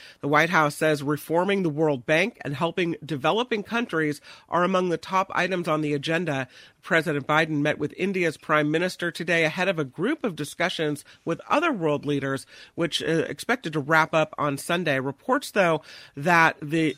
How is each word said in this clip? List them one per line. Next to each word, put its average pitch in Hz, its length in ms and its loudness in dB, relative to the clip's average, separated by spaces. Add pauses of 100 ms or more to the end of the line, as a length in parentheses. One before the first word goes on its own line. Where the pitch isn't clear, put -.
(220)
The 143 60 -4
White 151 200 4
House 156 260 2
says 151 280 0
reforming 170 600 0
the 165 60 0
World 147 380 0
Bank 170 340 2
and 139 160 -6
helping 170 480 -2
developing 185 580 0
countries 160 600 -2 (260)
are 175 160 2
among 185 240 2
the 165 80 0
top 190 380 -2
items 175 340 -2
on 156 140 2
the 147 100 -2
agenda. 147 560 -2 (320)
President 160 480 0
Biden 156 320 2
met 147 180 0
with 143 180 -4
India's 180 400 -2
prime 151 320 2
minister 170 440 -2
today 170 320 0
ahead 180 240 0
of 175 100 0
a 151 60 -2
group 208 400 -4
of 190 100 -4
discussions 151 680 -4 (200)
with 165 240 -4
other 320 220 2
world 156 340 0
leaders, 135 400 -2 (300)
which, - 260 -2
uh, - 60 -4 (220)
expected 175 460 -4
to 156 40 -2
wrap 156 340 2
up 156 240 2
on 139 220 -2
Sunday. 165 400 0
Reports, 143 540 -4
though, 170 300 2 (340)
that 160 440 4
the 156 380 0